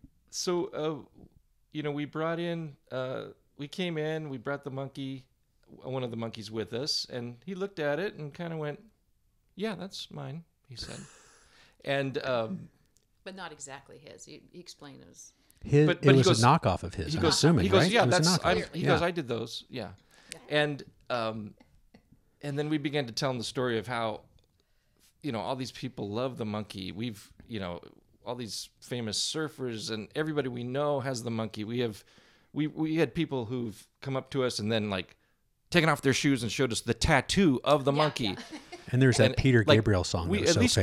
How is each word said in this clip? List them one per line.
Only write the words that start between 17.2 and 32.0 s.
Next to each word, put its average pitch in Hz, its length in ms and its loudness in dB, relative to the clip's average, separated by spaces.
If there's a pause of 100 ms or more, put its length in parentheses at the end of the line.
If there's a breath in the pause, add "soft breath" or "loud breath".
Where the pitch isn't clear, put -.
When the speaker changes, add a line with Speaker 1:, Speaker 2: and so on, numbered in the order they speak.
Speaker 1:
goes, 90 140 4
Speaker 2:
assuming, 147 280 6
Speaker 1:
he - 60 2
goes, 185 140 8
Speaker 2:
right? 185 80 4
Speaker 1:
"Yeah, 226 120 6
Speaker 2:
It 131 40 4
was 123 120 6
a - 20 4
Speaker 1:
that's, 170 160 4
Speaker 2:
knockoff. - 80 -2
Speaker 1:
I'm," 180 180 2 (100)
he 160 80 -6
Speaker 2:
Yeah. - 80 0
Speaker 1:
goes, 165 120 4
"I 175 100 2
did 165 180 -4
those, 120 400 -6
yeah." 113 220 -10 (420 loud breath)
Speaker 3:
Yeah. - 60 -20 (100)
Speaker 1:
And, 147 340 0 (260)
um, 110 440 -4 (880)
and 143 180 -6
then 151 100 -2
we 156 80 0
began 143 300 -2
to 117 60 -10
tell 135 180 -2
him 127 60 -2
the 113 80 -6
story 127 340 -2
of 101 80 -6
how, 117 340 -4 (1000)
you 147 80 -4
know, 113 80 -2
all 104 160 -4
these 127 160 -8
people 117 380 -8
love 120 280 -4
the 117 80 -6
monkey. 101 460 -8
We've, 107 400 -10 (160)
you 110 120 -8
know, 87 200 -8 (460)
all 120 100 -6
these 120 340 -10 (100)
famous 113 400 -6
surfers 131 680 -4
and 107 260 -6
everybody 147 340 -2
we 120 140 -8
know 139 360 -2
has 123 240 -6
the 120 80 -4
monkey. 110 320 -4
We 117 160 -4
have, 113 240 -4 (500 soft breath)